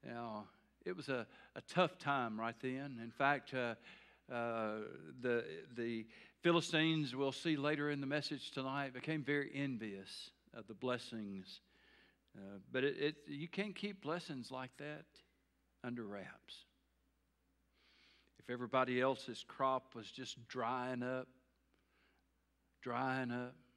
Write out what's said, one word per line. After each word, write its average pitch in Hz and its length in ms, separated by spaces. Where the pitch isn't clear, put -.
Now, 117 440
it 185 100
was 143 140
a, 123 160
a - 120
tough 180 300
time 120 420
right 113 220
then. 131 400
In 117 80
fact, 139 420
uh, 120 220
uh, 113 440
the, 120 240
the 117 300
Philistines, 160 720
we'll 135 180
see 156 240
later 147 340
in 143 100
the 139 60
message 143 440
tonight, 135 440
became 151 280
very 139 320
envious 113 760
of 110 140
the 110 60
blessings. 107 840
Uh, 98 240
but 127 100
it, 139 160
it, 156 160
you 147 200
can't 202 280
keep 202 260
blessings 147 480
like 131 280
that 151 260
under 120 200
wraps. - 600
If - 120
everybody 123 500
else's 127 460
crop 131 480
was 110 160
just - 260
drying 123 540
up, 127 260
drying 127 480
up. 123 240